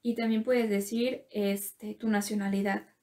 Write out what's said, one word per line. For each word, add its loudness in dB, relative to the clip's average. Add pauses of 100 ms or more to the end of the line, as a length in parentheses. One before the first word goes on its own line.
y -2
también 2
puedes 2
decir, 0
este, -4
tu -4
nacionalidad. 0 (160)